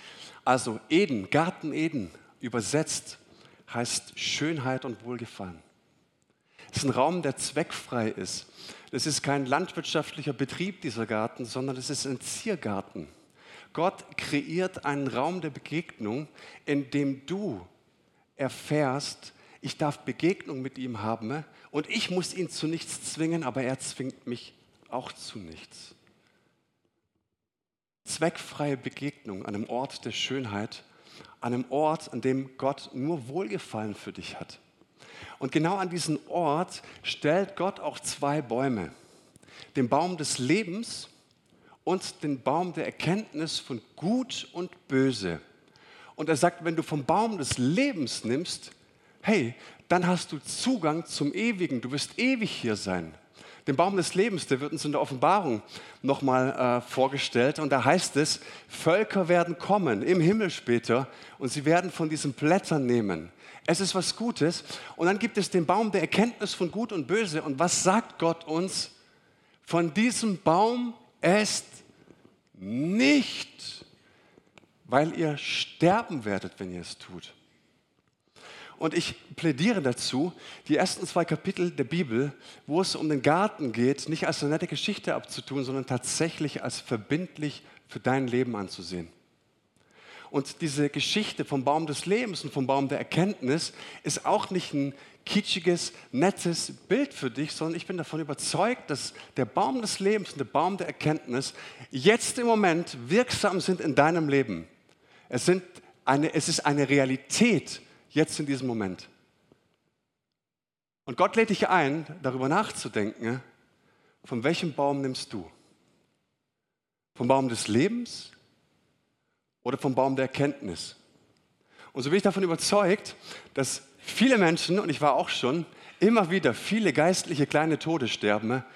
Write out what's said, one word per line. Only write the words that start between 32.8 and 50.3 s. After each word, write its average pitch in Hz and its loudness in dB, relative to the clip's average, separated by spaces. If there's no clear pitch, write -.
nur 139 -4
Wohlgefallen 135 -6
für - -12
dich - -12
hat. - -16
Und 131 -4
genau 165 2
an 185 -2
diesen 160 -2
Ort 165 0
stellt 180 0
Gott 190 -2
auch 151 -8
zwei 147 -2
Bäume. 123 -2
Den 127 2
Baum 170 2
des 151 -4
Lebens 175 -2
und - -2
den 143 -2
Baum 165 0
der 147 -4
Erkenntnis 160 -2
von 117 -8
Gut 240 -2
und - -10
Böse. 110 2
Und 156 -2
er 156 4
sagt, 170 2
wenn 165 -2
du 165 0
vom 147 -4
Baum 208 2
des 139 -4
Lebens 170 0
nimmst, 131 -4
hey, 151 2
dann 175 4
hast 180 0